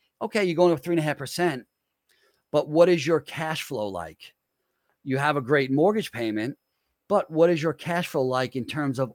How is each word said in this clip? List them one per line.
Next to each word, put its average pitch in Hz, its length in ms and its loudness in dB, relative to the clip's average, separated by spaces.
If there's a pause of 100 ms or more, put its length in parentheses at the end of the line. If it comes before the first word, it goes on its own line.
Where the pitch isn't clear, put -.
(220)
Okay, 214 220 -2
you're 170 120 0
going 175 160 6
up 143 100 -2
three 175 120 -2
and 160 60 2
a - 40 -2
half 151 140 -2
percent. 143 460 -4 (880)
But 151 180 0
what 170 180 6
is 165 180 2
your 160 140 2
cash 156 420 -8
flow 107 260 -6
like? 85 460 -12 (680)
You 135 140 -2
have 147 180 0
a 139 60 -2
great 131 280 2
mortgage 185 420 2
payment, 113 460 -4 (500)
but 196 220 0
what 160 180 4
is 165 140 2
your 160 100 -2
cash 170 340 -4
flow 143 160 -2
like 127 320 -2
in 123 120 -6
terms 139 320 -4
of 127 160 -2